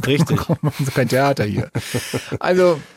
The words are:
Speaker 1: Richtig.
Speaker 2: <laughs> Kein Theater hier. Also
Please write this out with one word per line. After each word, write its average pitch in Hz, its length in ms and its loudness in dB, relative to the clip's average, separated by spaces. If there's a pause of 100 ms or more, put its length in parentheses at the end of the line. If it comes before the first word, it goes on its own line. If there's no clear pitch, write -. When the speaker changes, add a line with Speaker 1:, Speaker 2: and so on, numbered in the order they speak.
Speaker 1:
Richtig. 143 360 2 (260)
Speaker 2:
<laughs> 135 300 -4
Kein 123 120 2
Theater 131 360 2
hier. 104 260 -2 (680)
Also 180 400 4 (160)